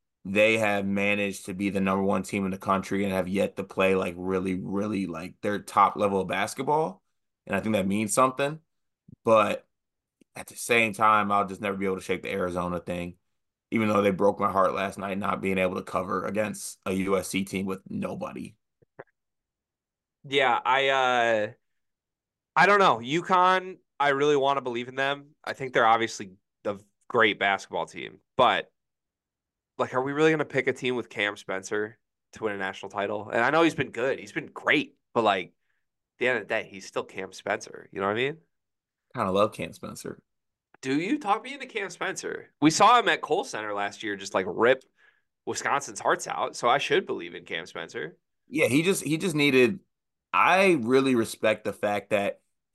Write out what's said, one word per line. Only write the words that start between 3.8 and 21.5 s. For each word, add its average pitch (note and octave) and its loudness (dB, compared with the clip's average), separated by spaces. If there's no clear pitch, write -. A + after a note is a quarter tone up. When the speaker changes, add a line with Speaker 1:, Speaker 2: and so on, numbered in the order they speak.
Speaker 1:
like, F#2 -2
really, F#2 -2
really, G2 -4
like, E2 -12
their G#2 -2
top G2 2
level G2 0
of F2+ -4
basketball. D3 -2
And G2 -4
I G2 0
think G#2+ -2
that G2 0
means G#2 -2
something. C#3 0
But G#2+ 4
at - -14
the - -20
same A2+ 2
time, G#2+ 2
I'll G2+ 2
just F#2+ -10
never G2 -2
be G2 -4
able F#2+ 0
to F2+ -10
shake F#2 -4
the - -6
Arizona F2 -2
thing, F2 -8
even A2 2
though G#2 2
they G2 4
broke G2 2
my G2 0
heart F#2 2
last G2 -4
night G2 -6
not G2 -4
being F#2+ 0
able F#2 2
to F#2+ -6
cover F#2 -4
against G2+ -6
a G2 -2
U F#2+ 0
S F#2 -4
C G2 -2
team G2 -6
with F#2+ -8
nobody. F#2 -10
Speaker 2:
Yeah, C3+ 2
I, C3+ 2
uh, A#2+ 4